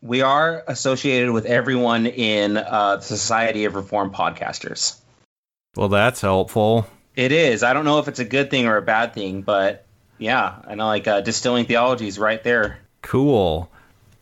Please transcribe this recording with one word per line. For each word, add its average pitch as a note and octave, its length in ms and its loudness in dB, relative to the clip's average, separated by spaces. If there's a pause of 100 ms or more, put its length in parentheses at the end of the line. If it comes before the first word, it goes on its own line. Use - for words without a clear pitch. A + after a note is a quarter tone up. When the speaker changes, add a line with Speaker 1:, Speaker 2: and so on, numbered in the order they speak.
Speaker 1:
We B2 200 0
are D3+ 460 2
associated B2+ 640 0
with A2 140 0
everyone A#2+ 600 2
in, G#2+ 520 0
uh, G#2 380 0
the G2 60 -10
Society A2 640 -2
of G2+ 100 -2
Reformed G2 400 -4
Podcasters. - 840 -6 (800)
Speaker 2:
Well, A2 120 0
that's G2+ 320 2
helpful. G#2 680 2 (260)
Speaker 1:
It C3 180 0
is. C#3 300 2
I B2 100 4
don't C#3+ 120 0
know D3+ 140 4
if C#3+ 100 0
it's - 100 -10
a B2 60 -2
good C3+ 260 0
thing B2+ 160 2
or A2 100 4
a G2+ 60 0
bad A2+ 320 0
thing, G2 280 -6
but G2+ 420 0 (340)
yeah, A2 380 -2 (100)
I G#2 80 -12
know, G#2+ 120 -4
like, G#2+ 200 0
uh, G#2 140 2
Distilling A#2 460 -2
Theology A#2 420 0
is G2 100 -10
right A2 240 -2
there. A#2 360 0 (240)
Speaker 2:
Cool. G2 680 0 (520)